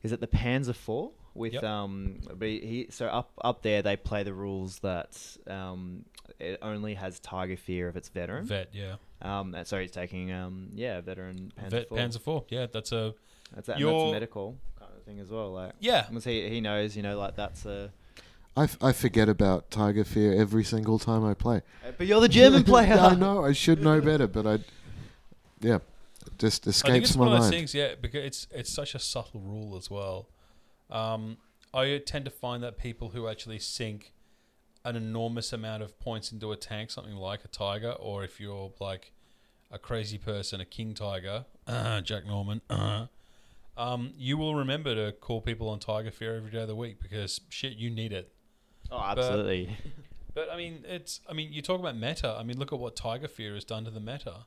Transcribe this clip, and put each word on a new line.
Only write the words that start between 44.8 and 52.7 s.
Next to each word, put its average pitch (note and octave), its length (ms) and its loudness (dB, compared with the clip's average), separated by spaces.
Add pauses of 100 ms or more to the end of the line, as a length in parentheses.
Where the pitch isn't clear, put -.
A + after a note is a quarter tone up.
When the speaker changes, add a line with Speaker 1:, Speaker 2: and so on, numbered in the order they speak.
Speaker 2:
to G#2+ 180 -2
call A2+ 280 -6
people A2+ 280 -4
on G#2+ 100 -6
Tiger A2 320 -6
Fear A2+ 260 -8
every A2 140 -10
day A2+ 100 -6
of A2 60 -6
the G#2+ 80 -8
week A#2 260 -10
because, G2 480 -8
shit, C3 280 -8
you A#2 120 -6
need A2 220 -6
it. F#2 200 -10 (600)
Speaker 1:
Oh, B2 60 -6
Speaker 2:
But G2+ 220 -2
Speaker 1:
absolutely. G2+ 580 -2 (560)
Speaker 2:
but, D#3 180 -6
I E3+ 60 -10
mean, E3 300 -12
it's, F3 420 -10
I F3 40 -10
mean, D#3 200 -8
you D3+ 80 -8
talk F#3 180 -2
about D#3 160 -6
meta. A#2 420 -4
I A2+ 60 -10
mean, B2 160 -6
look C#3 140 -6